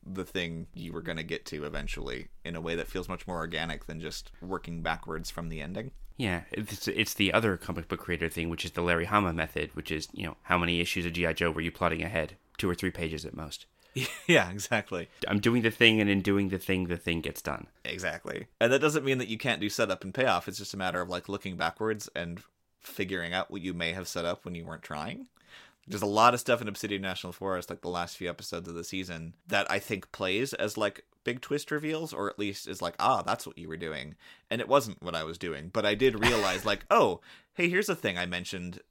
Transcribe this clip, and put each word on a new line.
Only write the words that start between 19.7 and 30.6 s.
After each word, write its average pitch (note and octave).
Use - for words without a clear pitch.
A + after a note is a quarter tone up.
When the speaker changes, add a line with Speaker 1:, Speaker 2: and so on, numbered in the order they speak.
Speaker 1:
and F#2+
payoff. A#2
It's G2
just G2+
a -
matter F#2
of, F2+
like, F2+
looking G2
backwards G#2
and E2+
figuring F2+
out F#2
what G2+
you F2+
may E2+
have F2+
set F2
up F2
when F2
you E2+
weren't D#2+
trying. F2
There's G2
a G#2+
lot A2
of A#2+
stuff A#2+
in G#2+
Obsidian G2+
National F#2
Forest, F#2+
like, E2+
the F2+
last F2
few F2
episodes F2
of E2+
the E2+
season, F2
that G2+
I G2
think -
plays G2+
as, -